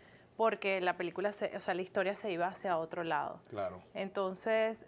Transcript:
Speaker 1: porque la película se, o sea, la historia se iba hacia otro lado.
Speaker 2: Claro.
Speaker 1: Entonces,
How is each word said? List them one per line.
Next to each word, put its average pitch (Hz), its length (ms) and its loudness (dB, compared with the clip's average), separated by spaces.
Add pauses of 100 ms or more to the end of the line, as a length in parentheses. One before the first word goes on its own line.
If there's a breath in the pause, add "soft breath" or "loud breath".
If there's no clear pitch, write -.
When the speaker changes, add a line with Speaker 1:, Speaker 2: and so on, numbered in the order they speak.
(360 loud breath)
Speaker 1:
porque 208 440 2
la 180 160 2
película 180 340 -2
se, 208 260 -2
o 196 40 -4
sea, 185 140 0
la 180 80 -2
historia 190 340 0
se - 160 -4
iba 170 160 2
hacia 190 280 0
otro 165 280 -2
lado. 156 340 0 (120)
Speaker 2:
Claro. 92 300 -4 (140)
Speaker 1:
Entonces, 202 920 0